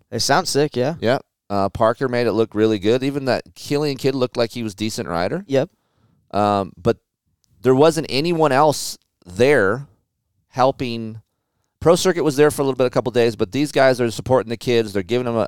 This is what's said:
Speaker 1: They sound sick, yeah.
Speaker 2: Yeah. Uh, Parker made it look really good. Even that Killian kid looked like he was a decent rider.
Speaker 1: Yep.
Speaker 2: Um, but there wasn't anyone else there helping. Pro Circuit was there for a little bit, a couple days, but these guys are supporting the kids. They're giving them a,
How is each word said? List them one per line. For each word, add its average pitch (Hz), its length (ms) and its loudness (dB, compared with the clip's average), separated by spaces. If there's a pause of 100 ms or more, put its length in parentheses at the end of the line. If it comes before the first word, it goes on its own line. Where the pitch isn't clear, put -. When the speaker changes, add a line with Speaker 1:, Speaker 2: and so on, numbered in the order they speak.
Speaker 1:
They 117 100 -8
sound 156 280 0
sick, 143 280 -2
yeah. 127 240 -2
Speaker 2:
Yeah. 120 200 0 (280)
Uh, 98 220 -2
Parker 117 400 0
made 123 160 0
it 110 80 2
look 110 220 0
really 110 240 2
good. 117 240 0
Even 139 220 -4
that 113 180 0 (100)
Killian 143 440 -4
kid 135 180 -2
looked 127 200 -2
like 117 160 -2
he 120 120 -8
was 107 100 -6
a 98 40 -18
decent 110 300 -6
rider. 98 400 -4
Speaker 1:
Yep. 135 220 0 (640)
Speaker 2:
Um, 101 440 0
but 110 220 -2 (640)
there 127 140 4
wasn't 156 340 2
anyone 156 420 0
else 143 460 0 (300)
there 120 580 2 (640)
helping. 117 720 -4 (580)
Pro 170 160 4
Circuit 170 280 0
was 143 120 0
there 147 140 4
for 147 140 -2
a - 20 -2
little 131 120 -2
bit, 127 100 2
a - 20 -4
couple 123 220 -2
days, 117 240 2
but 104 160 -4
these 139 200 -2
guys 131 300 2
are 120 80 0
supporting 113 400 -2
the 113 80 -6
kids. 117 340 0
They're 98 120 -4
giving 120 220 -4
them 117 100 -4
a, 110 120 0